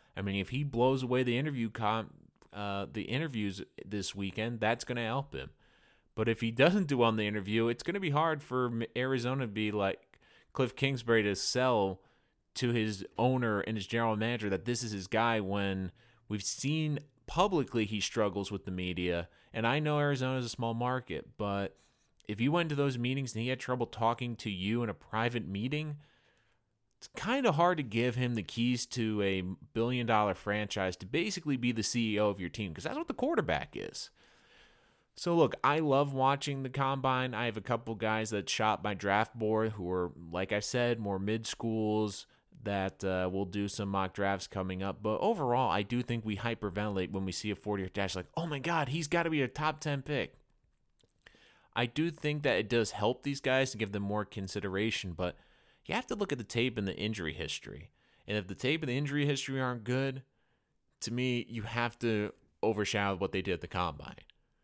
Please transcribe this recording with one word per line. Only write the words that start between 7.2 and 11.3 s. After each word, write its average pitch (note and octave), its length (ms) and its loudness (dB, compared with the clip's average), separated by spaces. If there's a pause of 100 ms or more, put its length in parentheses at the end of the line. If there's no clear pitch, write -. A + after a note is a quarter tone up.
interview, G#2+ 400 2
it's A#2+ 160 -2
gonna G3 160 -2
be F3 100 -2
hard D3+ 320 0
for B2+ 240 0
M-, A#2 160 -2 (140)
Arizona B2+ 480 0
to A2+ 80 -4
be G#2+ 180 0
like G2+ 480 -2 (340)
Cliff - 220 0
Kingsbury A#2 480 2
to G2+ 140 2